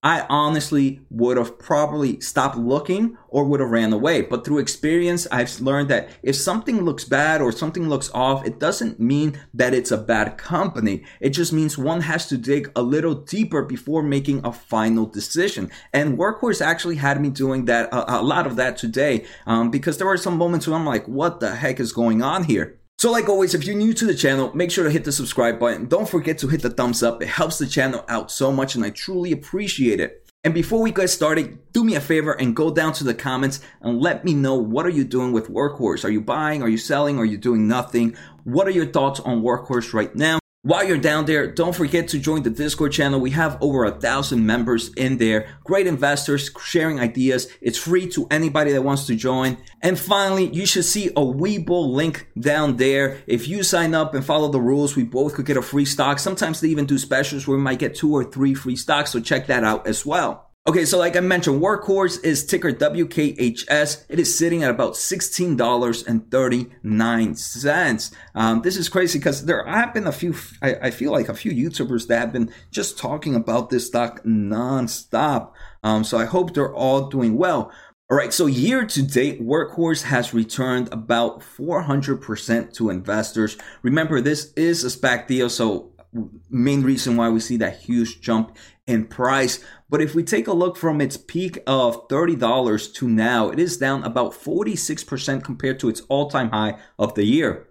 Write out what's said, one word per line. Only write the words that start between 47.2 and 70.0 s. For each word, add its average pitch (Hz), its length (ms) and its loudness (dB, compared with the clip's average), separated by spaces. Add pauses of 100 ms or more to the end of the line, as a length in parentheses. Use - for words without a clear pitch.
It's - 180 -2
free 180 300 0
to - 240 -2
anybody 151 400 2
that 135 100 2
wants 139 240 0
to 123 80 0
join. 127 440 0 (220)
And - 160 2
finally, 190 520 2
you 180 180 -2
should 185 180 2
see 202 260 0
a 151 120 2
Webull 165 680 0
link 151 340 -2 (140)
down 147 380 2
there. 135 500 2
If 117 180 0
you 196 160 -4
sign 170 320 2
up 156 180 2
and 135 120 -2
follow 151 240 2
the 139 100 2
rules, 143 380 2
we 127 80 2
both 131 300 0
could 139 120 -4
get 143 100 2
a 127 60 2
free 143 220 2
stock. 139 340 0
Sometimes 175 420 -2
they 165 60 0
even 147 200 2
do 139 120 2
specials 135 480 -2
where 139 100 2
we 139 60 2
might 131 160 0
get 139 160 -4
two 151 180 2
or 135 120 2
three 135 280 2
free 131 220 -4
stocks, 147 380 0
so 120 80 0
check 131 260 -2
that 123 160 2
out 107 240 2
as 107 180 -2
well. 151 380 -2 (260)
Okay, 165 160 4
so 180 140 4
like 175 180 2
I 180 40 4
mentioned, 170 420 2
Workhorse 196 600 2
is 151 200 2
ticker 165 280 0
W 151 340 0
K 147 320 -2
H 120 300 0
S. 147 400 0
It 151 100 -2
is - 180 2
sitting 165 280 2
at 127 60 2
about 117 260 -2
sixteen 175 600 -2
dollars 120 460 2
and 113 260 -2
thirty-nine 117 1080 0
cents. 143 760 -2 (240)
Um, 113 280 2
this 185 140 0
is 170 120 -2
crazy 175 320 0
'cause 139 240 0
there 151 200 0
have 226 300 -2
been 208 140 -2